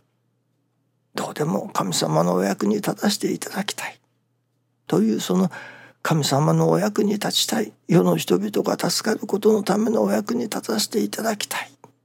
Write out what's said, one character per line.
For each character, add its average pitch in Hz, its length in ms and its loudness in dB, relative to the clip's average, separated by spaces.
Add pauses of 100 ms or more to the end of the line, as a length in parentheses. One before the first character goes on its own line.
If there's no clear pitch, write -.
(1160)
ど - 140 -6
う - 40 -14
で 151 120 -2
も 190 240 -2
神 185 240 -2
様 156 300 2
の 175 100 2
お 185 100 2
役 196 220 0
に 208 100 2
立 - 200 -2
た - 140 0
せ 202 100 -2
て 202 120 -2
い - 80 -4
た - 120 -10
だ 196 120 -6
き - 100 -6
た - 140 -10
い - 120 -14 (880)
と 170 140 2
い 220 140 2
う、 190 60 -4
そ 180 160 0
の 185 120 2 (520)
神 156 240 0
様 151 280 4
の 160 160 4
お 165 100 4
役 208 240 0
に 208 100 2
立 - 180 -4
ち - 160 0
た 233 140 -2
い、 - 100 -6 (160)
世 180 160 6
の 175 140 4
人 170 200 2
々 208 260 -2
が - 260 0
助 - 200 -2
か 220 60 2
る 233 100 -10
こ 202 140 -2
と 214 140 4
の 208 100 2
た 196 140 0
め 214 120 0
の 220 140 2
お 202 80 2
役 208 220 0
に 240 100 -2
立 - 200 -6
た 220 160 -2
せ - 100 -2
て 214 120 0
い 208 80 -2
た - 140 -8
だ 214 140 -2
き - 100 -8
た - 120 -6
い - 120 -12 (340)